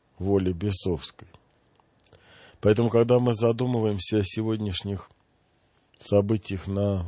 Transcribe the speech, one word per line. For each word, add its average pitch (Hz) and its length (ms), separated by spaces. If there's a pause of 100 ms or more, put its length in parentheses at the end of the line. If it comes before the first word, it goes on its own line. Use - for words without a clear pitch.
(180)
воле 95 360
бесовской. 92 760 (1300)
Поэтому, 107 280
когда 117 300
мы 123 140
задумываемся 113 840
о 101 40
сегодняшних 104 880 (880)
событиях 101 720
на 98 400